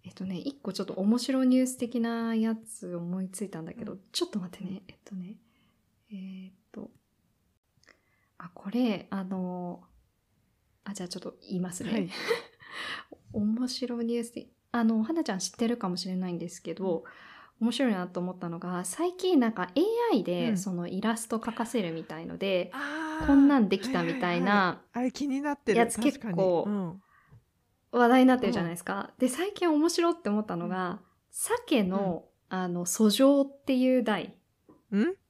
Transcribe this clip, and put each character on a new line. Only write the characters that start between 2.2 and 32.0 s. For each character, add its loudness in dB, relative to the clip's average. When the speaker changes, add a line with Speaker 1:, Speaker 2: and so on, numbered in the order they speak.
Speaker 1:
や 0
つ -10
思 -4
い -6
つ -8
い -10
た -10
ん -10
だ -14
け -12
ど、 -10
Speaker 2:
う -10
ん。 -16
Speaker 1:
ち -4
ょ -2
っ -16
と -4
待 -10
っ -20
て -10
ね。 -8
Speaker 2:
う -8
ん。 -12
Speaker 1:
え -20
っ -20
と -16
ね。 -12
え -12
ー -14
っ -20
と。 -14
あ、 -18
こ -14
れ、 -2
あ -4
の、 -8
あ、 -12
じ -10
ゃ -8
あ -12
ち -10
ょ -8
っ -18
と -12
言 -6
い 0
ま -4
す -10
ね。 -4
Speaker 2:
は 0
い。 -4
Speaker 1:
<laughs> -14
面 -2
白 -6
ニ -2
ュ 0
ー -6
ス -12
で、 -14
あ 0
の、 4
花 0
ち -2
ゃ -2
ん -6
知 -6
っ -20
て -2
る 0
か -4
も -4
し -8
れ -4
な -4
い -4
ん -4
で -8
す -14
け -8
ど、 -2
Speaker 2:
う 2
ん。 2
Speaker 1:
面 2
白 0
い 2
な -2
と -8
思 -4
っ -12
た -8
の -8
が、 -6
最 -4
近 4
な 4
ん -10
か -4
エ 4
ー 4
ア 4
イ 2
で、 0
Speaker 2:
う 2
ん。 0
Speaker 1:
そ -4
の -4
イ -4
ラ 0
ス -10
ト -2
描 -6
か -4
せ -2
る -4
み -6
た -12
い -10
の -10
で、 0
Speaker 2:
あ -6
ー。 0
Speaker 1:
こ 10
ん 12
な 8
ん 6
で 4
き -4
た 2
み -2
た 2
い 2
な 2
Speaker 2:
は 6
い -
は 6
い 4
は 2
い。 -8
あ -2
れ 0
気 -4
に 0
な -2
っ -6
て 2
る。 6
Speaker 1:
や 6
つ -6
結 2
構 -14
Speaker 2:
確 -4
か -2
に。 0
う -2
ん。 -12
Speaker 1:
話 6
題 8
に 10
な 8
っ 0
て 0
る 2
じ 0
ゃ 0
な -2
い -4
で -6
す -12
か。 -6
Speaker 2:
う -20
ん。 -20
Speaker 1:
で、 2
最 -4
近 0
面 4
白 2
っ -2
て -6
思 2
っ -6
た -4
の -4
が、 -4
Speaker 2:
う -6
ん。 -12
Speaker 1:
鮭 0
の、 0